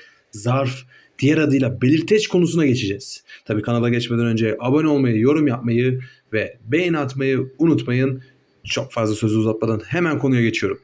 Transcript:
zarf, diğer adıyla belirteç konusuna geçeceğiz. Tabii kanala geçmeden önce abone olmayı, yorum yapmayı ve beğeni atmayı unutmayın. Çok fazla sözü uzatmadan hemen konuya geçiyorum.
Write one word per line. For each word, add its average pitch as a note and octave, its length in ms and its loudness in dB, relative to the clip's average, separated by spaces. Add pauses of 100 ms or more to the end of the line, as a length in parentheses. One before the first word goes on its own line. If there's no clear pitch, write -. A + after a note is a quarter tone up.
(320)
zarf, B2+ 520 -2 (360)
diğer D3 180 4
adıyla C3+ 440 2
belirteç D#3+ 460 2
konusuna E3+ 380 2
geçeceğiz. - 580 -2 (220)
Tabii G#2+ 160 -2
kanala A#2+ 280 0
geçmeden A#2 360 0
önce A2+ 340 0
abone C#3+ 280 2
olmayı, C3 320 2
yorum D3 280 2
yapmayı B2 520 0 (340)
ve G#2+ 320 -4
beğeni E3 320 0
atmayı C3+ 600 -2
unutmayın. C3 640 0 (420)
Çok - 280 -6
fazla G#2+ 240 -2
sözü A2 220 0
uzatmadan A2 500 0
hemen D#3+ 320 -2
konuya C3 220 0
geçiyorum. G2+ 420 -2